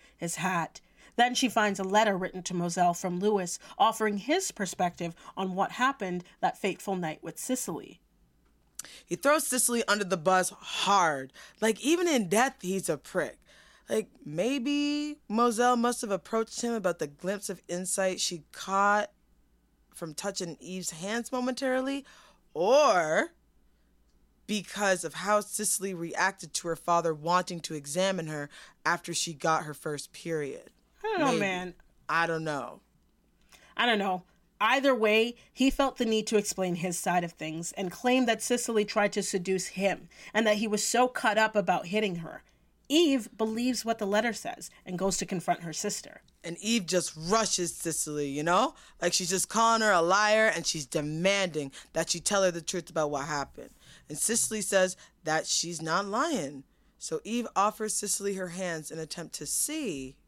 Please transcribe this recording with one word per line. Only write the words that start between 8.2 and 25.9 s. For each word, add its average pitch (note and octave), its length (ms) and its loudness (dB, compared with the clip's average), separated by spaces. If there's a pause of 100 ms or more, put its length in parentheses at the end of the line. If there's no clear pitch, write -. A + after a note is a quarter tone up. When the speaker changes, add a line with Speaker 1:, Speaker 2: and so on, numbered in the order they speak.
Speaker 2:
He F3 120 -6
throws D4 300 2
Cicely A#3+ 400 0
under G#3 180 0
the F#3 120 0
bus F#3 340 4
hard. D#3+ 840 2 (280)
Like, G#3+ 240 0
even E4+ 240 4
in A#3 200 2
death, A#3 320 2
he's F#3 280 -4
a D#3 80 0
prick. - 420 -4 (500)
Like, A3 200 -2 (160)
maybe C#4+ 960 -2 (100)
Moselle A#3+ 480 4
must A#3+ 240 0
have G#3+ 100 -4
approached A3 520 -4
him A#3+ 100 -2
about G#3+ 260 -2
the D#3 80 -4
glimpse F#3+ 440 -6
of F3+ 180 -10
insight F#3 520 -2
she E3 320 -4
caught G3+ 580 2 (840)
from D#3+ 200 -10
touching F#3+ 460 -6
Eve's F#3 300 -8
hands G3+ 400 -6
momentarily, C4 760 -2 (500)
or G3 800 4 (1300)
because F#3+ 420 0
of D#3 120 -8
how G3+ 260 2
Cicely G3 540 -4